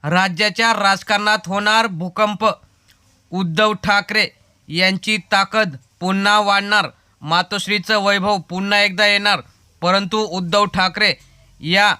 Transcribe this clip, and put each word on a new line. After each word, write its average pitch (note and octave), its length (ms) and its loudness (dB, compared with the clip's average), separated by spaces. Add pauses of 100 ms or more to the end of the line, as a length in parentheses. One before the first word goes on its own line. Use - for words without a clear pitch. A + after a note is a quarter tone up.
राज्याच्या F#3 680 0
राजकारणात G#3 720 0
होणार G#3 400 0
भूकंप. F#3+ 580 -4 (880)
उद्धव F#3 400 0
ठाकरे G3+ 540 0 (420)
यांची F#3+ 480 -2 (160)
ताकद G3 440 0 (240)
पुन्हा G3 400 2
वाढणार, G3+ 480 0 (340)
मातोश्रीचं F#3+ 760 -2
वैभव G3+ 400 0
पुन्हा G3 420 -2
एकदा G3+ 260 2
येणार. G3+ 340 0 (400)
परंतु G3 380 0
उद्धव F#3+ 460 0
ठाकरे F#3 500 0 (460)
या F#3 400 2